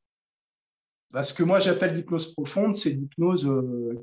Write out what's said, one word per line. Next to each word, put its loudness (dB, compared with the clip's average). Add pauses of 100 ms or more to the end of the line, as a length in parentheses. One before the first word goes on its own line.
(1120)
Parce -4
que 0
moi, 4
j'appelle 2
l'hypnose -4
profonde, -2
c'est -2
l'hypnose, 0
euh, -2